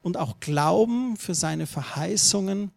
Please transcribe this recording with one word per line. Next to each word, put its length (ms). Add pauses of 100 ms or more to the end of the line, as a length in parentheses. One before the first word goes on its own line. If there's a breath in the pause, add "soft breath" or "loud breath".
und 160
auch 220
Glauben 760
für 180
seine 320
Verheißungen 1120